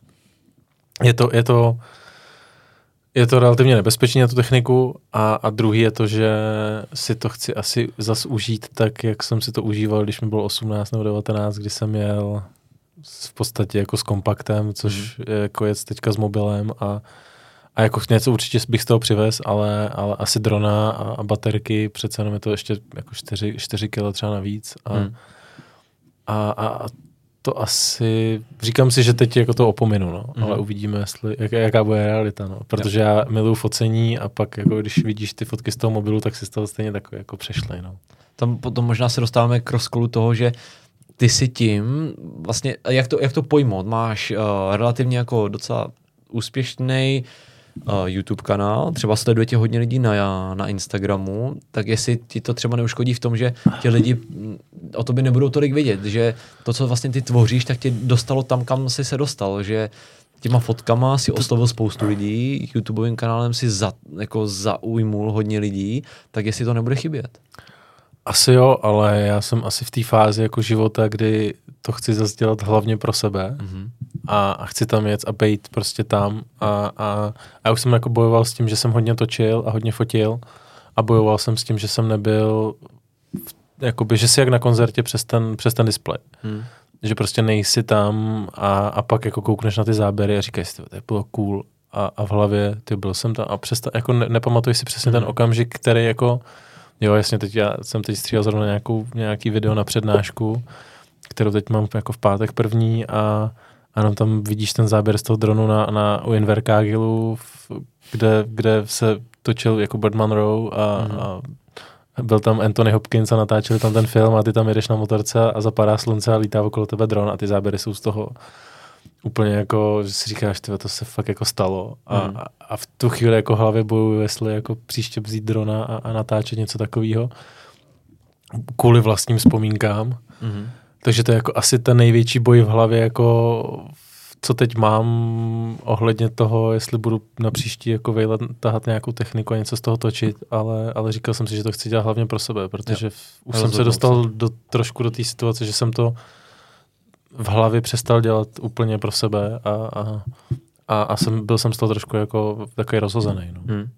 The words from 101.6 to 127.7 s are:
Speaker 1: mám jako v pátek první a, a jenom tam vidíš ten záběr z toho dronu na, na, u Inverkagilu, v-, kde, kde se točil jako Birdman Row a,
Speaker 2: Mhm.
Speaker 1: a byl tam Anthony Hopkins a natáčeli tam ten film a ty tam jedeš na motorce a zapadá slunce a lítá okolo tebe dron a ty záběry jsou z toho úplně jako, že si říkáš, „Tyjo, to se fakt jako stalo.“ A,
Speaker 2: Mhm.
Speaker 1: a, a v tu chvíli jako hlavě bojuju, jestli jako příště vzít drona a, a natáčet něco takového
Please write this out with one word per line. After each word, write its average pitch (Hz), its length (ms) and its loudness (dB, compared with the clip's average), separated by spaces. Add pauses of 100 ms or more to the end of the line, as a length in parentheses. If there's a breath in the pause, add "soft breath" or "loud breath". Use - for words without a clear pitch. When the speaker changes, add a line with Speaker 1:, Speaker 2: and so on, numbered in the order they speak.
Speaker 1:
mám 107 260 0
jako 107 180 -4
v - 40 -8
pátek 104 340 2
první 113 540 0
a, 107 460 0 (440 soft breath)
a 110 40 0
jenom 104 160 2
tam 107 280 2
vidíš 107 300 -2
ten 113 140 4
záběr 107 300 4
z - 60 -2
toho 113 140 2
dronu 107 300 2
na, 107 180 2
na, 104 400 0
u 113 80 0
Inverkagilu, 110 1080 2
v-, - 300 -20 (400)
kde, 110 360 4
kde 110 380 2
se 110 340 0 (220)
točil 113 380 0
jako 104 180 -2
Birdman 107 340 2
Row 107 420 0
a, 104 340 0
Speaker 2:
Mhm. 107 120 -6
Speaker 1:
a 98 220 -6 (800 loud breath)
byl 110 180 4
tam 110 220 2
Anthony 107 300 4
Hopkins 110 400 2
a 117 60 6
natáčeli 107 420 2
tam 110 140 0
ten 110 140 4
film 110 280 4
a 107 80 4
ty 110 100 0
tam 110 140 2
jedeš 110 200 0
na 113 80 0
motorce 110 560 2
a 107 100 -4
zapadá 107 360 2
slunce 110 360 0
a 110 40 4
lítá 107 260 0
okolo 107 220 -2
tebe 107 220 0
dron 104 220 0
a 98 80 -4
ty 101 100 -4
záběry 101 320 0
jsou 107 140 -8
z - 80 -14
toho 107 280 -4 (920 loud breath)
úplně 107 300 0
jako, 104 520 0
že 98 80 -8
si - 160 -6
říkáš, 104 320 -4
„Tyjo, 101 160 -6
to 95 120 -10
se - 160 -10
fakt - 240 -6
jako 107 160 -6
stalo.“ 95 480 -2 (140)
A, 98 200 0
Speaker 2:
Mhm. 101 100 -8
Speaker 1:
a, 117 60 -12 (260)
a 107 80 -6
v - 100 -14 (100)
tu 123 120 2
chvíli 117 260 4
jako 110 200 2
hlavě 110 280 2
bojuju, 110 380 2
jestli 107 320 -4
jako 110 220 -6 (100)
příště - 360 -6
vzít 107 220 -8
drona 110 400 -2
a, 113 120 -6
a 110 180 -8
natáčet 110 460 -2
něco 110 180 -6
takového 110 520 -2 (1500 loud breath)